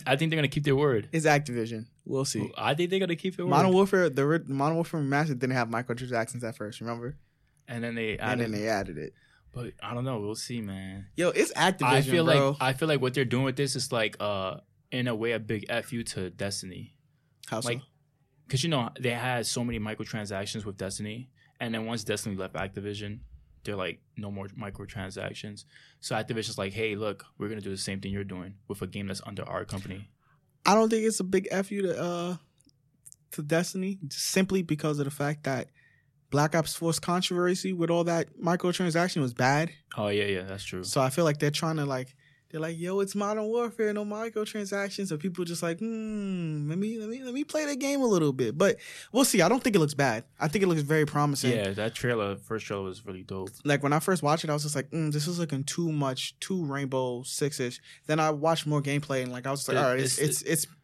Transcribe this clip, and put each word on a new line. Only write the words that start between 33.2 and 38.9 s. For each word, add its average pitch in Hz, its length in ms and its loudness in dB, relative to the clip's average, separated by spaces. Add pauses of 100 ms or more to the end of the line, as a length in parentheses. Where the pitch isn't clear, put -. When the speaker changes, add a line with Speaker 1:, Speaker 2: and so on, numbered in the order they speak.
Speaker 2:
to 165 100 -6
Destiny, 180 560 0 (100)
simply 190 540 2
because 151 360 0
of 143 60 2
the 139 60 -4
fact 147 340 -2
that 135 240 -2 (640)
Black 147 240 4
Ops 160 200 2
four's 165 240 0
controversy 180 760 0
with 170 180 0
all 170 140 4
that 170 240 2 (120)
microtransaction 175 800 2